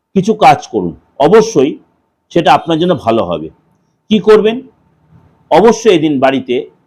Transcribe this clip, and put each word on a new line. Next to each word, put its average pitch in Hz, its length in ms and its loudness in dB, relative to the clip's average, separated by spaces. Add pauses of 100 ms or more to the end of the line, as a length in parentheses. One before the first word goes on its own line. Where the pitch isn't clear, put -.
(140)
কিছু 196 200 0
কাজ 160 340 2
করুন, 90 280 -6 (240)
অবশ্যই 156 580 2 (520)
সেটা 170 240 0
আপনার 160 260 -2
জন্য 180 220 -2
ভালো 113 240 -2
হবে। 80 240 -8 (600)
কি 214 100 0
করবেন? 214 420 2 (880)
অবশ্যই 214 460 2
এদিন 151 240 -2
বাড়িতে 131 500 -2 (180)